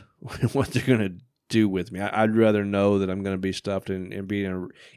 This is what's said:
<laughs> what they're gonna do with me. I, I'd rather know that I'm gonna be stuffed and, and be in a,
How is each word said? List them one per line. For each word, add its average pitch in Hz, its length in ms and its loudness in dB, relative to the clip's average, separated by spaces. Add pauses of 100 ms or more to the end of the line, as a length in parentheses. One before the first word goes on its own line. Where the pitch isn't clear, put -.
(200)
<laughs> - 340 -4
what 135 160 0
they're 123 160 -2
gonna 107 300 0 (340)
do 110 200 4
with 95 220 -4
me. 90 100 -10
I, 104 220 0
I'd 110 120 2
rather 107 300 6
know 101 340 2
that 95 100 0
I'm 95 140 -4
gonna 98 140 -4
be 95 140 -2
stuffed 98 380 -6
and, 92 240 -6
and 98 140 -10
be 101 180 -2
in 95 80 -4
a, 92 140 -6 (280)